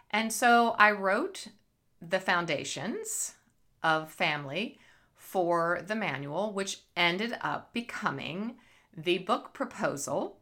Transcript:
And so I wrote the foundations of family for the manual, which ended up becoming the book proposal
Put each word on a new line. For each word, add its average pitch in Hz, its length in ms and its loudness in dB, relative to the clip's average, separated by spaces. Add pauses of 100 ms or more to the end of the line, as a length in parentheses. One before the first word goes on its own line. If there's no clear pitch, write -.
(100)
And 220 220 0
so 240 460 6
I 208 140 10
wrote 208 560 -2 (520)
the 180 200 0
foundations 175 1120 -2 (480)
of 156 300 0
family 156 640 -4 (380)
for 170 680 0
the 208 120 -6
manual, 165 560 -4
which 196 300 -6 (140)
ended 180 440 0
up - 320 -6
becoming 185 840 -6 (420)
the 175 220 2
book 226 340 -2
proposal 170 880 -4